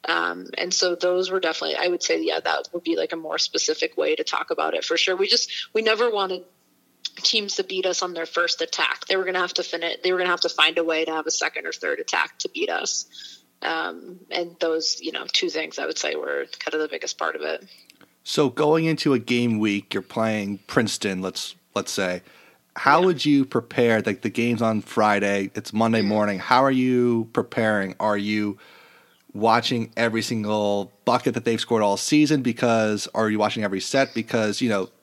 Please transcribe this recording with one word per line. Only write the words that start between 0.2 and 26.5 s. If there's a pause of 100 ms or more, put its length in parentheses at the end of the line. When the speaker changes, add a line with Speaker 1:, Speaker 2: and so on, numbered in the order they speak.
Speaker 1:
and
so
those
were
definitely,
I
would
say,
yeah,
that
would
be,
like,
a
more
specific
way
to
talk
about
it
for
sure.
We
just, (220)
we
never
wanted (720)
teams
to
beat
us
on
their
first
attack.
They
were
gonna
have
to
finish,
they
were
gonna
have
to
find
a
way
to
have
a
second
or
third
attack
to
beat
us. (200)
Um, (100)
and
those,
you
know,
two
things
I
would
say
were (140)
kind
of
the
biggest
part
of
it. (580)
Speaker 2:
So
going
into
a
game
week,
you're
playing
Princeton,
let's, (200)
let's
say. (560)
How
Speaker 1:
Yeah.
Speaker 2:
would
you
prepare?
Like,
the
game's
on
Friday,
it's
Monday
Speaker 1:
Mm-hmm.
Speaker 2:
morning.
How